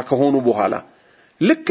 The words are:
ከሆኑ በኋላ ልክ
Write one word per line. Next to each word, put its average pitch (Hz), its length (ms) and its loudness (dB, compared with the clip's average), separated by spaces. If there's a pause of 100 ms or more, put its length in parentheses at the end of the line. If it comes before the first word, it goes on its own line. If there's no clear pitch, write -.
ከሆኑ 139 380 0
በኋላ 107 340 0 (640)
ልክ 254 300 0